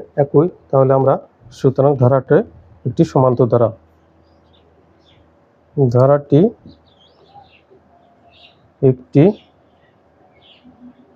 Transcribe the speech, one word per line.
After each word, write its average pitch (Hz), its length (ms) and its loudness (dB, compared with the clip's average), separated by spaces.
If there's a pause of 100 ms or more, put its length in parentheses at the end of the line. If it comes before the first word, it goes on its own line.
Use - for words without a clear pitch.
(240)
একই, 180 240 0 (200)
তাহলে 135 260 0
আমরা 135 200 0 (440)
সুতরাং 139 340 0 (100)
ধারাটি 135 360 0 (480)
একটি 131 200 -4
সমান্তর 127 480 0
ধারা, 117 160 0 (2000)
ধারাটি 139 640 0 (2500)
একটি 135 420 0 (1900)